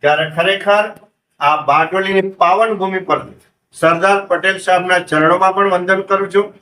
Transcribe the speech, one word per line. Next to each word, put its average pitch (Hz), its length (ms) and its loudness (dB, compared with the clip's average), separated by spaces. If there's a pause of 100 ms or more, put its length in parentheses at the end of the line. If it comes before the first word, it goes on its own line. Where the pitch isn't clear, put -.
ત્યારે 156 280 0
ખરેખર 196 540 0 (560)
આ 151 260 0
બારડોલીની 185 560 0
પાવન 190 520 0
ભૂમિ 190 260 -4
પર 156 220 -4 (520)
સરદાર 190 520 0
પટેલ 185 320 -2
સાહેબના 180 420 0
ચરણોમાં 175 560 2
પણ 196 160 0
વંદન 185 300 0
કરું 196 300 -2
છું. 202 300 0